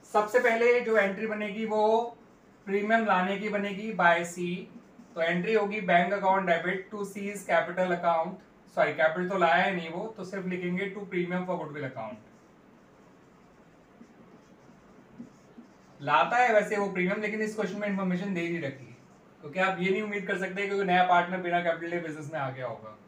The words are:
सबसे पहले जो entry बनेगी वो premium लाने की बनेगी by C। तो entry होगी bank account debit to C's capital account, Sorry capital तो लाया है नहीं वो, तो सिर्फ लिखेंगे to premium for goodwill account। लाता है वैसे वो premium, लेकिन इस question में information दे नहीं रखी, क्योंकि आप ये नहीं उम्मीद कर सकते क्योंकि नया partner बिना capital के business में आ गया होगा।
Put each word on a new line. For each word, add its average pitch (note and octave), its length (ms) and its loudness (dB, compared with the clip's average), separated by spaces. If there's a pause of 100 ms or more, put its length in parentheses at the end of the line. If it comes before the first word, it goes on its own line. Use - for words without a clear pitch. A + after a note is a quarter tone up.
(140)
सबसे G#3+ 260 4
पहले A#3+ 420 4
जो A3 160 2
entry G3 300 0
बनेगी G#3 380 -4
वो A3 500 2 (500)
premium G#3+ 400 2
लाने F#3+ 320 2
की G#3 120 -4
बनेगी G3+ 440 -4
by E3+ 220 6 (100)
C। F3+ 200 -6 (720)
तो E3 60 -2
entry F3 320 0
होगी G#3 280 0
bank F3+ 320 4
account F#3+ 340 2
debit F3 420 -2
to G#3 120 -8
C's G3+ 460 -8
capital F3+ 440 2
account, E3+ 420 0 (420)
Sorry D3+ 180 2
capital E3 360 2
तो G3 80 -2
लाया E3+ 160 4
है F#3 220 4
नहीं E3 140 -6
वो, F#3+ 280 -8
तो F#3 60 -10
सिर्फ F#3 240 -8
लिखेंगे F3+ 420 -4
to G3+ 160 -10
premium F3+ 400 -4
for F3+ 100 -4
goodwill D3 300 -8
account। A2 420 -10 (3750)
लाता D3+ 360 4
है B3 160 4
वैसे G#3 240 4
वो G3 140 -2
premium, F3+ 300 0
लेकिन G#3+ 200 -2
इस G#3 140 -4
question G#3 240 -4
में G#3 80 -4
information F#3+ 460 -2
दे E3+ 80 -2
नहीं E3+ 200 -2
रखी, - 360 -10 (440)
क्योंकि D3 180 -8
आप F#3 200 0
ये F#3+ 120 0
नहीं G#3+ 100 0
उम्मीद G3+ 260 -6
कर G3 100 -2
सकते F#3+ 300 -4
क्योंकि G3 180 0
नया F3+ 180 4
partner F3+ 340 4
बिना F3 220 0
capital E3+ 320 -2
के E3+ 160 -4
business D3+ 260 -10
में D3+ 60 -6
आ C3+ 100 -4
गया B2+ 180 -8
होगा। A2 300 -12 (100)